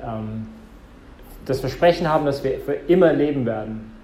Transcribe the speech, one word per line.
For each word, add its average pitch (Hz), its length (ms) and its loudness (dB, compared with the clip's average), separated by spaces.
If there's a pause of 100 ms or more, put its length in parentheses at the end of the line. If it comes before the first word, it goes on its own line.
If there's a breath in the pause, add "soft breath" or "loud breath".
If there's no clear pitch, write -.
ähm, 110 460 -8 (1000)
das 131 160 -4
Versprechen 170 460 2
haben, 151 180 2
dass 139 180 -2
wir 131 160 -2
für 143 140 -4
immer 170 380 4
leben 143 340 0
werden. 110 460 -6 (120)